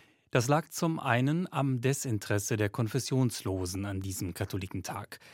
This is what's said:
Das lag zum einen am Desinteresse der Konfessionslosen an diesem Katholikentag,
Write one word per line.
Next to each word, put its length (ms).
Das 160
lag 220
zum 320
einen 500
am 300
Desinteresse 800
der 100
Konfessionslosen 1200
an 160
diesem 320
Katholikentag, 880